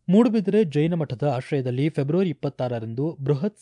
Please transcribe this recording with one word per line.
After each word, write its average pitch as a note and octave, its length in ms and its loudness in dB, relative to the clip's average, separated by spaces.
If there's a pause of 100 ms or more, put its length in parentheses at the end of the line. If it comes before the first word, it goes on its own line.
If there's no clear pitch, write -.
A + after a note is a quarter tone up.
ಮೂಡುಬಿದಿರೆ G#3 560 4
ಜೈನ D3+ 300 0
ಮಠದ D3 280 -4
ಆಶ್ರಯದಲ್ಲಿ C3 680 0
ಫೆಬ್ರವರಿ D#3 420 0
ಇಪ್ಪತ್ತಾರರಂದು B2+ 920 -4
ಬೃಹತ್ C#3+ 420 -2